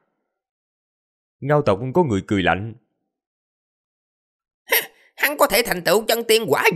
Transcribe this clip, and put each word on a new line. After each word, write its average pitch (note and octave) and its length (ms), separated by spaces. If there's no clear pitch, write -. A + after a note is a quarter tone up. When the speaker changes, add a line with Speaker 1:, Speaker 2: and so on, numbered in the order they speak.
Speaker 1:
Ngao C#3+ 220
tộc G2 180
có F3+ 100
người G2+ 220
cười G2+ 160
lạnh. F#2 320
Speaker 2:
"Hắn C#4+ 220
có D4 80
thể G3 200
thành F3+ 160
tựu G3 220
chân A3+ 240
tiên A3 200
quả C3+ 160